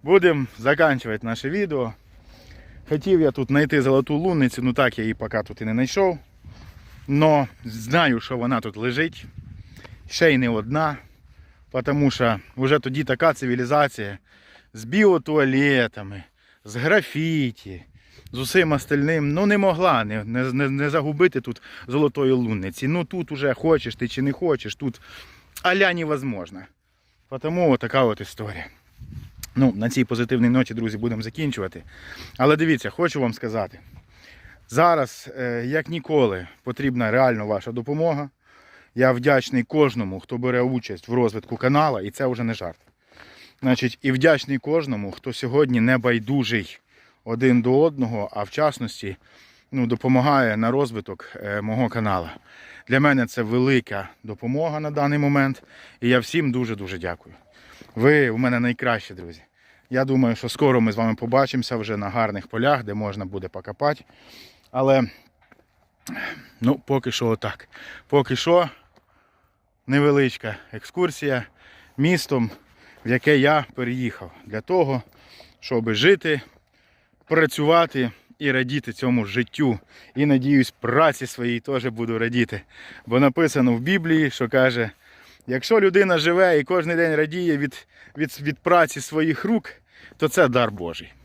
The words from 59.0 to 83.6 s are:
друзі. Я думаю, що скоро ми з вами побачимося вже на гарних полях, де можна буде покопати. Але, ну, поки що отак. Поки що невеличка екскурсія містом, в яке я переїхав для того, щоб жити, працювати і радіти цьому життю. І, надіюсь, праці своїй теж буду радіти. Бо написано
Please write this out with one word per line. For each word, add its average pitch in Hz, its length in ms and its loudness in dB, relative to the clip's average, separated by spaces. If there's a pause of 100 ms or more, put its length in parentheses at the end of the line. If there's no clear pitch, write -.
друзі. 85 280 -16 (480)
Я 131 160 0
думаю, 131 300 2
що 120 140 -8
скоро 127 320 4
ми 113 100 2
з 101 40 -4
вами 113 200 0
побачимося 127 640 0
вже 107 200 -6
на 101 120 -6
гарних 104 380 -2
полях, 127 360 0
де 104 100 -8
можна 104 320 -6
буде 92 220 -10
покопати. 104 560 -4 (680)
Але, 131 320 4 (1600)
ну, 131 240 0
поки 135 260 -2
що 120 160 -2
отак. - 420 -4 (380)
Поки 139 280 2
що 170 340 2 (1200)
невеличка 139 680 2 (160)
екскурсія 143 720 -4 (540)
містом, 139 540 0 (540)
в 113 40 -6
яке 139 280 4
я 143 280 2 (100)
переїхав 123 560 -6 (140)
для 107 160 -8
того, 139 420 0 (560)
щоб 113 340 -2
жити, 151 480 2 (840)
працювати 156 840 2 (280)
і 139 120 -2
радіти 131 420 -2
цьому 123 320 0
життю. 120 540 -2 (360)
І, 139 100 0
надіюсь, 135 460 4
праці 135 540 0
своїй 120 340 -4
теж 127 260 -4
буду 117 340 -4
радіти. 117 420 -2 (440)
Бо 120 140 2
написано 139 540 2